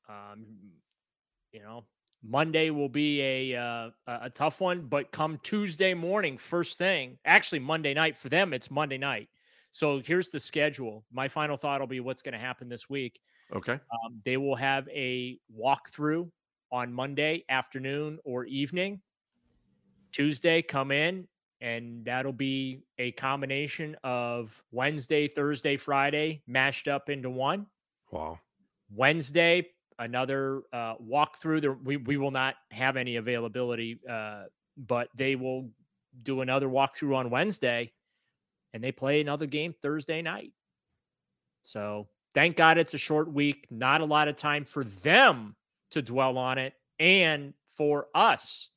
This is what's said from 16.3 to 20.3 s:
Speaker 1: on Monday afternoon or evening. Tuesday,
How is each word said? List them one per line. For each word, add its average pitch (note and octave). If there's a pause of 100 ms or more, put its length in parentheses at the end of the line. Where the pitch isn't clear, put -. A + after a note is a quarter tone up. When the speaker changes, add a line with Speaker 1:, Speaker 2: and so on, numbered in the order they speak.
Speaker 1:
on B2
Monday C#3+
afternoon C3+
or B2
evening. F3+ (1120)
Tuesday, D3+